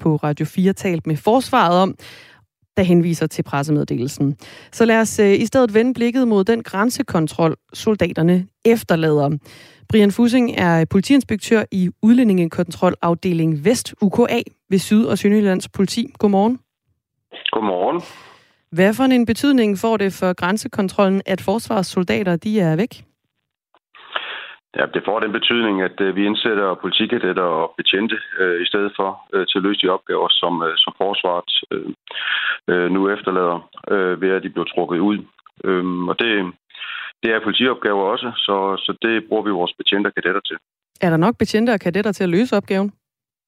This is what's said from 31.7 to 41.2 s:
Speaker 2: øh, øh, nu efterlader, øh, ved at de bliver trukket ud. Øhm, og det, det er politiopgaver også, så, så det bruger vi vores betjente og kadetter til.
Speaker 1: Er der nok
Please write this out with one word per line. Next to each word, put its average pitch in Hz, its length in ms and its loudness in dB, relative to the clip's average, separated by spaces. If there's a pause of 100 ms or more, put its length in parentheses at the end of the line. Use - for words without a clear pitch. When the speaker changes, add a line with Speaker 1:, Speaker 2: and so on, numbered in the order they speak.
Speaker 2:
øh, - 180 -8 (800)
øh, 87 240 0
nu 95 60 0 (140)
efterlader, 92 440 -2 (360)
øh, 92 260 -2
ved 95 160 0
at 90 60 -4
de 92 120 -8
bliver 85 200 -4
trukket 87 240 -2
ud. 101 200 0 (460)
Øhm, 90 460 -4
og 90 80 -2
det, 117 120 0 (920)
det 117 100 0
er 110 140 -2
politiopgaver 107 580 0 (100)
også, 127 140 -8 (180)
så, 101 100 0 (280)
så - 60 -4 (140)
det 113 100 2 (140)
bruger 107 160 -2
vi 101 160 -2
vores 87 200 -4
betjente 101 280 0
og - 60 -8
kadetter 92 260 -2
til. - 160 -10 (480)
Speaker 1:
Er 180 60 2
der 165 60 2
nok 185 220 2